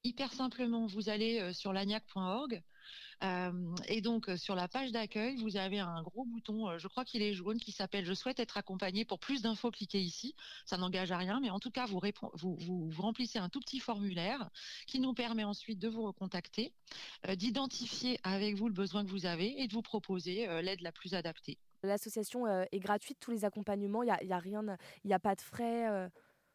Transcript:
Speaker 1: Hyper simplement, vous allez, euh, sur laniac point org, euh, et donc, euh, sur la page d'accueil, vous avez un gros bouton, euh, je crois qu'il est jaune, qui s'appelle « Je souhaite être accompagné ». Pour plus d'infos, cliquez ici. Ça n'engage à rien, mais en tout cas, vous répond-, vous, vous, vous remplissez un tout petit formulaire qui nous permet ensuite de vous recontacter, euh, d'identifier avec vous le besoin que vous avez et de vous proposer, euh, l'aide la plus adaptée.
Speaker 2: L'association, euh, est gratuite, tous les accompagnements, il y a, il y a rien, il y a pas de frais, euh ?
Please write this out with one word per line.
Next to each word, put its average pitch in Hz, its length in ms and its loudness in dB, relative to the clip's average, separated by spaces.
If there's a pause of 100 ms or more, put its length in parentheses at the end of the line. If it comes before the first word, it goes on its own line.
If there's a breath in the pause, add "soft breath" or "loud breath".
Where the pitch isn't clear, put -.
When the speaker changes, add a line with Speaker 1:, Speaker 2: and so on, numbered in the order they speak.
Speaker 1:
Hyper 247 300 0
simplement, 247 520 2
vous 202 240 0
allez, 220 320 4
euh, 180 100 0
sur 190 220 0
laniac 202 320 2
point 185 300 0
org, 240 260 -2 (640 loud breath)
euh, 180 500 0 (140)
et 220 140 2
donc, 226 280 2
euh, 180 80 0
sur 196 160 -2
la 180 140 2
page 254 240 -2
d'accueil, 220 460 0
vous 220 200 0
avez 196 220 0
un 170 240 -2
gros 220 220 -6
bouton, 220 420 -2
euh, 170 100 0
je 165 100 -8
crois 254 160 -2
qu'il 233 200 0
est 208 100 4
jaune, 190 240 0
qui 226 140 -4
s'appelle « 196 340 0
Je 180 80 2
souhaite 254 260 -2
être 233 160 -2
accompagné ». 196 500 0
Pour - 120 -2
plus 269 240 0
d'infos, 226 300 2
cliquez 202 280 0
ici. 190 360 -2 (320 loud breath)
Ça 190 100 0
n'engage 185 340 2
à 185 60 2
rien, 185 220 2
mais 262 100 2
en 180 80 0
tout - 140 -4
cas, 247 160 0
vous 196 100 0
répond-, 202 380 0
vous, 170 240 -2
vous, 170 280 0
vous 160 140 -2
remplissez 226 380 0
un 180 100 0
tout 269 120 -4
petit 262 180 -6
formulaire 202 680 0 (380 loud breath)
qui - 140 0
nous 254 160 2
permet 226 300 0
ensuite 208 340 -4
de 202 80 0
vous 226 160 0
recontacter, 196 680 -2 (560 loud breath)
euh, 190 60 2
d'identifier 247 880 0
avec 196 360 2
vous 214 100 2
le 214 80 2
besoin 190 280 2
que 190 60 -2
vous 185 160 -2
avez 185 340 2
et 269 80 0
de 196 60 -2
vous 226 80 2
proposer, 190 680 0
euh, 165 140 2
l'aide 180 200 0
la 170 100 -4
plus 180 240 -4
adaptée. 165 420 -4 (240)
Speaker 2:
L'association, 208 640 0
euh, 185 260 4
est 196 80 0
gratuite, 208 400 0
tous - 120 -6
les 214 120 2
accompagnements, 202 600 2
il 240 60 4
y - 20 6
a, 185 100 4
il 185 80 -6
y 185 40 2
a 180 60 2
rien, 202 240 -4 (400 loud breath)
il 202 60 -4
y 196 60 8
a 185 40 4
pas 196 140 4
de - 80 -2
frais, 233 480 0
euh ? 190 180 0 (480 soft breath)